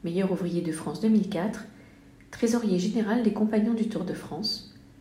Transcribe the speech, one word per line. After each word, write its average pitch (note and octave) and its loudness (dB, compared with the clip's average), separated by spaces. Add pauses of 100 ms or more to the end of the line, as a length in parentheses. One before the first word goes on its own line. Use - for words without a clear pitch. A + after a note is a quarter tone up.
meilleur F#3 0
ouvrier E3+ -2
de D#3 -2
France - -6
deux A3+ 2
mille G#3 6
quatre, - -4 (640)
trésorier A3+ 2
général G#3+ 0
des G#3 4
Compagnons G#3+ 2
du G#3+ 0
Tour - -4
de D3+ -4
France, - -8 (260)